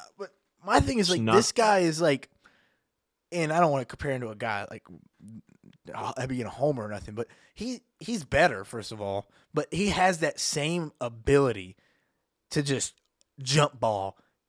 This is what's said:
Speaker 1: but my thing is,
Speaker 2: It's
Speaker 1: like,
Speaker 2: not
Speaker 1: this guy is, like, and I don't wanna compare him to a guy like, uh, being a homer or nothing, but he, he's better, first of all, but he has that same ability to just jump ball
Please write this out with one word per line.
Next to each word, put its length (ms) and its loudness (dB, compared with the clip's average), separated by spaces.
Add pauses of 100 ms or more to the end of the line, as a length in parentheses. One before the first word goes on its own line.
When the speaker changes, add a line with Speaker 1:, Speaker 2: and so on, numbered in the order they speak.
(180)
Speaker 1:
but 140 -14 (340)
my 140 4
thing 180 0
is, 100 2
Speaker 2:
It's 100 2
Speaker 1:
like, 40 0
Speaker 2:
not 140 4
Speaker 1:
this 160 4
guy 280 4
is, 220 2
like, 280 2 (1040)
and 220 -2
I 60 2
don't 120 6
wanna 140 0
compare 280 -6
him 80 -4
to 80 -8
a 60 -12
guy 360 -4
like, 120 -16 (1120)
uh, 320 -6
being 200 -4
a 40 -8
homer 360 -2
or 40 -8
nothing, 240 -10
but 140 -6 (260)
he, 280 -8 (180)
he's 240 -6
better, 400 2
first 280 -10
of 80 -10
all, 300 -4 (240)
but 180 -2
he 180 0
has 300 2
that 200 -2
same 600 -2
ability 760 2 (760)
to 140 0
just 360 -2 (400)
jump 400 2
ball 380 0 (320)